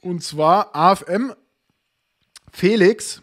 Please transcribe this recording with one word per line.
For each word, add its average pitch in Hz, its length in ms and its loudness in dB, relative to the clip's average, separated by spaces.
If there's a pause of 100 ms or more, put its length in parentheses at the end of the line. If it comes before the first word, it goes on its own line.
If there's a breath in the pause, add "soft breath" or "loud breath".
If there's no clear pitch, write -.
Und 175 220 -8
zwar 160 500 0
A 165 200 2
F 185 160 -4
M 220 240 -6 (1200)
Felix, 208 680 0